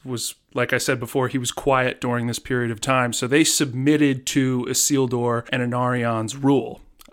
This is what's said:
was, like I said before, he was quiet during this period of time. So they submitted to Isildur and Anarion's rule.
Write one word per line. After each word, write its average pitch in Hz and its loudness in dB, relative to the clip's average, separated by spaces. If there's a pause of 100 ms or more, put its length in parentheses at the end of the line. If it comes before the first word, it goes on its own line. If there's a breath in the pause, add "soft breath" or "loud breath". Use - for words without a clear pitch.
was, 123 -8 (220)
like 123 0
I 127 2
said 127 0
before, 123 -2
he 135 -4
was 120 -2
quiet 131 0
during 120 -2
this 120 -4
period 120 -2
of 110 -8
time. 127 0
So 127 -2
they 147 4
submitted 139 2
to 131 0
Isildur 123 0
and 127 -2
Anarion's 120 -2
rule. 139 0 (320)